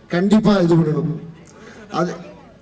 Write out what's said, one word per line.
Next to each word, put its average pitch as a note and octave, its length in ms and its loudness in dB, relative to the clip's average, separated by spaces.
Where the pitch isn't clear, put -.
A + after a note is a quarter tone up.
கண்டிப்பா G3+ 480 2
இது E3+ 200 2
பண்ணணும். D3+ 420 -2
அது, E3+ 220 -4